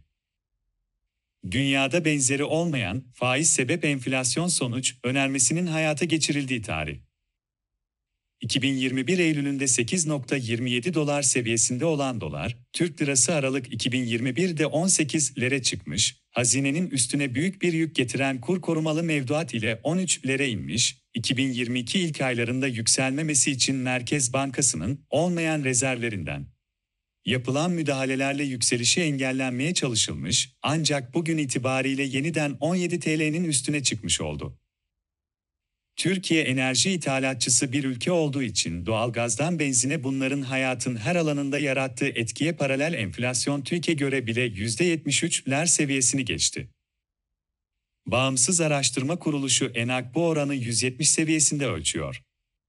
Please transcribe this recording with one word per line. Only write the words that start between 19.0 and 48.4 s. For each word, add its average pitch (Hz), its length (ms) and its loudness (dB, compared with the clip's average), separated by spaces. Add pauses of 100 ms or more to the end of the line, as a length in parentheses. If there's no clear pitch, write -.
mevduat 147 500 -2
ile 113 300 -2
on 160 140 0
üçlere 135 520 0
inmiş, - 480 -2 (160)
iki 120 240 -2
bin 135 160 0
yirmi 123 260 -2
iki 123 200 -2
ilk 165 220 -2
aylarında 127 460 0
yükselmemesi 135 840 2
için 135 240 2
Merkez 127 580 0
Bankası'nın 139 760 0
olmayan 160 540 0
rezervlerinden 117 840 -2 (800)
yapılan 131 460 0
müdahalelerle 139 720 0
yükselişi 123 580 2
engellenmeye 131 720 0
çalışılmış, 113 880 -2
ancak 143 520 0
bugün 165 240 0
itibariyle 135 680 0
yeniden 143 560 -2
on 165 160 0
yedi 175 240 0
T 156 200 0
L'nin 156 240 0
üstüne 147 400 0
çıkmış - 380 -2
oldu. 73 360 -8 (1400)
Türkiye 165 480 2
enerji 131 480 2
ithalatçısı 135 800 2
bir 139 120 0
ülke 131 280 -2
olduğu 147 320 2
için 87 420 -2
doğalgazdan 120 720 0
benzine 139 440 0
bunların 135 380 -2
hayatın 131 540 -2
her 131 200 -2
alanında 143 440 0
yarattığı 135 480 0
etkiye 120 460 -2
paralel 139 400 0
enflasyon 127 680 -2
tüike 170 320 0
göre 135 340 0
bile 113 140 0
yüzde 113 440 0
yetmiş 160 380 2
üçler 151 420 0
seviyesini 135 600 2
geçti. 73 440 -2 (1400)
Bağımsız 135 560 2